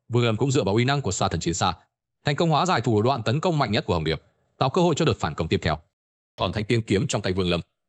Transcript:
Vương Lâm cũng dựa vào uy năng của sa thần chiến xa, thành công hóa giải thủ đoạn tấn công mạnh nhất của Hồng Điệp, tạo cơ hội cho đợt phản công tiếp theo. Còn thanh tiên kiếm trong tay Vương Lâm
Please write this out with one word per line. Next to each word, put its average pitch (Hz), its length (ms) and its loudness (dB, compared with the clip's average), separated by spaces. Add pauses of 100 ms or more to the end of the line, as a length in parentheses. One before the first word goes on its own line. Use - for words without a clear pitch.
Vương 120 160 2
Lâm 110 120 0
cũng 135 140 0
dựa 131 120 2
vào 98 120 2
uy 120 100 2
năng 139 160 0
của 101 100 -4
sa 95 160 -2
thần 85 120 -2
chiến 82 140 -4
xa, 90 200 -2 (520)
thành 147 100 0
công 170 140 2
hóa 156 160 2
giải 165 160 0
thủ 110 200 2
đoạn 127 220 0
tấn 127 160 0
công 170 180 0
mạnh 127 140 0
nhất 120 140 0
của 101 80 0
Hồng 85 100 0
Điệp, 78 180 -2 (360)
tạo 135 120 0
cơ 185 120 2
hội 170 160 4
cho 170 80 0
đợt 123 140 0
phản 90 160 -4
công 82 120 -4
tiếp - 160 0
theo. 76 160 0 (560)
Còn 95 180 -4
thanh 107 100 -4
tiên 117 180 0
kiếm 110 260 0
trong 113 140 -4
tay 95 120 -4
Vương 90 160 0
Lâm 85 120 2 (280)